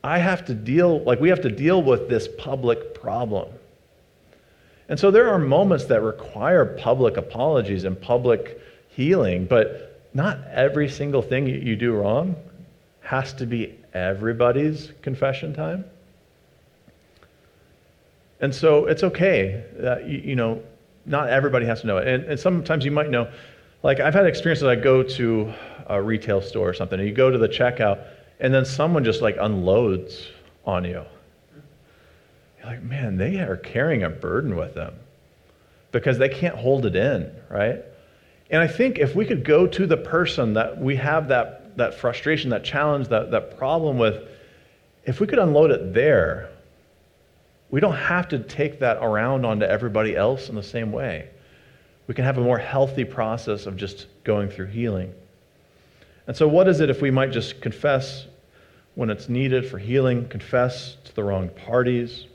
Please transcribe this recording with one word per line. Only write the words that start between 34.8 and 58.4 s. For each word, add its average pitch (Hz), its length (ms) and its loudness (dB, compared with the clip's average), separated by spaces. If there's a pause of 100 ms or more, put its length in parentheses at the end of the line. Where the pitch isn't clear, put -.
because 127 240 0
they 131 100 4
can't 160 280 -2
hold 127 300 2
it 92 120 0
in," 113 340 0 (180)
right? 110 320 -2 (720)
And 160 100 4
I 165 60 4
think 247 320 0
if 139 160 2
we 208 100 2
could 180 200 -2
go 151 220 6
to 185 200 0
the 160 80 4
person 160 600 -2
that 113 220 0
we 135 200 -2
have 147 320 -2
that, - 480 -2
that 120 160 0
frustration, 131 560 -2
that 107 160 -2
challenge, 143 420 0
that, 113 240 0
that - 260 -4
problem 147 400 0
with, 113 240 2 (840)
if 131 160 -4
we 214 60 2
could 247 120 2
unload 156 320 6
it 92 220 -2
there, 104 560 2 (1200)
we 135 80 0
don't 180 160 2
have 175 320 -2
to 135 120 -2
take 143 420 -4
that 120 160 2
around 120 480 0
onto 107 200 0
everybody 107 480 0
else 117 360 0
in 113 60 -10
the 104 60 -6
same 113 300 -6
way. 110 380 -8 (800)
We 113 60 -8
can 127 120 0
have 131 120 2
a 123 40 0
more 120 160 4
healthy 135 480 0
process 110 600 -4
of 95 120 -10
just 98 300 -10 (180)
going 104 240 0
through 95 180 -10
healing. 101 460 -4 (1120)
And 127 80 -8
so 156 120 4
what 175 200 6
is 175 120 4
it 147 100 4
if - 140 0
we 135 80 2
might 131 200 2
just - 300 -6
confess 131 640 -2 (680)